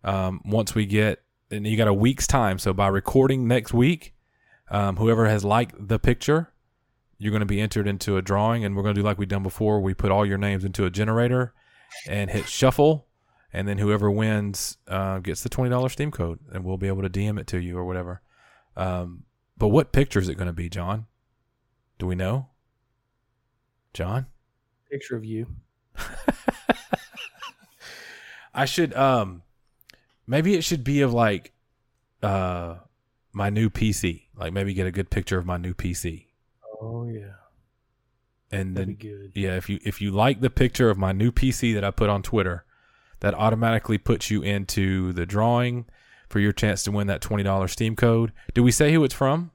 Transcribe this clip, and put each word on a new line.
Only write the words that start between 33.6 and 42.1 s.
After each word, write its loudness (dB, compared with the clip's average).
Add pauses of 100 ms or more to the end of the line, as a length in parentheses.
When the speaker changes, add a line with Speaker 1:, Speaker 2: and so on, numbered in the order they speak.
Speaker 1:
P 0
C. -4
Like, -8
maybe -2
get -2
a -2
good -6
picture -2
of -6
my -4
new -6
P -6
C. -8 (540)
Speaker 2:
Oh, -8
yeah. -12 (1160)
Speaker 1:
And -4
Speaker 2:
That'd -4
Speaker 1:
then, -8
Speaker 2:
be -16
good. -16
Speaker 1:
yeah, -2
if -6
you, -4
if -6
you -2
like 2
the 2
picture 2
of 0
my 2
new 2
P 2
C 0
that 0
I 0
put 2
on 0